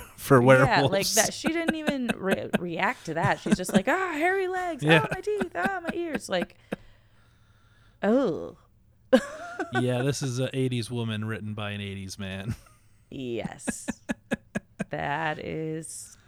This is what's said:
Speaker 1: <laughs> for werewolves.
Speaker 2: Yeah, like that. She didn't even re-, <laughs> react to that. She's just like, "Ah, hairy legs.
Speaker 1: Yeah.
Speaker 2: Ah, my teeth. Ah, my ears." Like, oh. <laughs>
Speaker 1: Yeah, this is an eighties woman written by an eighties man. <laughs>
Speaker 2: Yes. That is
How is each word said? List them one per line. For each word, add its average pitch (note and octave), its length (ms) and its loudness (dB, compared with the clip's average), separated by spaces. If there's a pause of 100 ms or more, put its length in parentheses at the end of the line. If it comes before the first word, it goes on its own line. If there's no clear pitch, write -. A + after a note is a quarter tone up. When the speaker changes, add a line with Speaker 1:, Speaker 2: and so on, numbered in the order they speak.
Speaker 1:
<laughs> - 100 -20
for C3 260 8
werewolves. C3 280 8
Speaker 2:
Yeah, F#3 160 6
like G3 240 2
that. G3+ 220 4
She - 160 -4
didn't E4 280 0
even C#4+ 400 -2
re-, F#3+ 380 -4
<laughs> - 40 2
react F3 480 -4
to D#3+ 80 -6
that. E3+ 240 2
She's - 180 0
just F3+ 160 -4
like, G3 140 2
"Ah, F4+ 280 0
hairy F#4 340 0
legs. F4+ 340 -4
Speaker 1:
Yeah. D#3 220 6
Speaker 2:
Ah, - 100 -4
my F#4 60 -8
teeth. G4+ 340 -4
Ah, F#4 300 -2
my D#4+ 100 -6
ears." E4 340 -6
Like, F#3+ 280 -4 (1500)
oh. F#3+ 540 2 (560)
<laughs> C4 80 8 (600)
Speaker 1:
Yeah, B2 220 2
this C3+ 180 0
is B2+ 200 -2
an B2+ 120 -2
eighties B2+ 380 -2
woman A2+ 360 -4
written G#2+ 280 -6
by G#2 160 -6
an G2+ 100 -6
eighties G2 380 -8
man. G2 420 -6
<laughs> - 500 -20
Speaker 2:
Yes. - 760 -8 (1040)
That D#3 480 -4
is D#3+ 760 -8 (120)